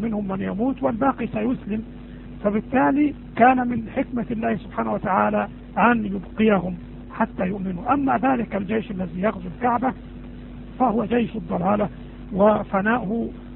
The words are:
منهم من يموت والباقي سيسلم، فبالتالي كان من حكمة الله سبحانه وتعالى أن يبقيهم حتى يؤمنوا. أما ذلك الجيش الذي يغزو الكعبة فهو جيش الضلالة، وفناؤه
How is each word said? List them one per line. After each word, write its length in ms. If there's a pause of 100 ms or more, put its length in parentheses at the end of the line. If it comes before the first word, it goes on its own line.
منهم 260
من 120
يموت 420
والباقي 440
سيسلم، 560 (640)
فبالتالي 680 (220)
كان 320
من 280
حكمة 340
الله 260
سبحانه 360
وتعالى 560 (300)
أن 280
يبقيهم 680 (360)
حتى 340
يؤمنوا. 480
أما 240
ذلك 380
الجيش 340
الذي 300
يغزو 360
الكعبة 360 (840)
فهو 260
جيش 320
الضلالة، 520 (440)
وفناؤه 960 (260)